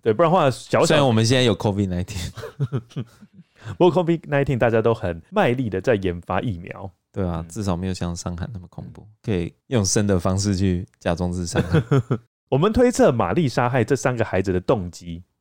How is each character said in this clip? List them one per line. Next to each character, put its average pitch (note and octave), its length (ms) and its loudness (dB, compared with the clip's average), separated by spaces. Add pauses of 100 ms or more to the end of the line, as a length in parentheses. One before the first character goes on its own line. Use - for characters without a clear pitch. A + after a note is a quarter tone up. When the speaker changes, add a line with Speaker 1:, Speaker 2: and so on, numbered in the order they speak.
Speaker 1:
对， A2+ 100 2
不 C#3 120 2
然 D#3+ 60 4
的 E3 60 2
话， D#3 140 4
小 - 300 -2
小 C#3+ 80 4
Speaker 2:
虽 D#3 100 4
然 C#3+ 80 4
我 B2+ 60 2
们 A2+ 120 4
现 A#2+ 140 2
在 B2+ 60 4
有 A2+ 120 4
covid G2+ 320 0
nineteen。 - 440 -6 (680)
Speaker 1:
<laughs> - 800 -16
不 F3+ 120 6
过 F3+ 140 2
covid E3 180 0
nineteen C#3+ 360 0
大 A#2 140 4
家 A2 100 4
都 A2+ 100 4
很 F2 380 -4
卖 F#3 220 2
力 C3 180 -2
的 F#2+ 100 -2
在 A#2 140 2
研 F#2 280 -2
发 F#2 200 -2
疫 G2+ 160 -4
苗。 F#2 340 -14 (200)
Speaker 2:
对 G2 120 -4
啊， E2+ 220 -4
Speaker 1:
嗯。 - 20 -16
Speaker 2:
至 G#2 160 -8
少 F#2 140 -2
没 F2+ 80 -4
有 F#2 80 -2
像 F2 220 -6
伤 F2 200 -8
寒 F2 160 -8
那 F#2+ 80 -12
么 F2 80 -18
恐 - 240 -14
怖， - 160 -20 (140)
可 A2+ 120 -4
以 F2 200 -2 (140)
用 A2+ 180 2
生 G#2 220 2
的 F#2+ 120 4
方 F#2+ 180 0
式 G2+ 180 0
去 F#2 300 0 (140)
假 F2+ 140 -2
装 F2 180 -2
是 F2+ 140 -4
伤 - 160 -2
寒。 A#2+ 220 0 (260)
Speaker 1:
<laughs> - 400 -8
我 C3 80 2
们 G3 160 2
推 B3 180 4
测 A3+ 200 4
玛 G2+ 220 0
丽 D#3 140 2
杀 B2 220 0
害 B2 140 2
这 C#3 120 0
三 B2+ 200 0
个 A2+ 100 -2
孩 F#2 160 -2
子 F#2+ 100 -2
的 F2+ 80 2
动 F#2 300 -2
机， E2+ 340 -14 (180)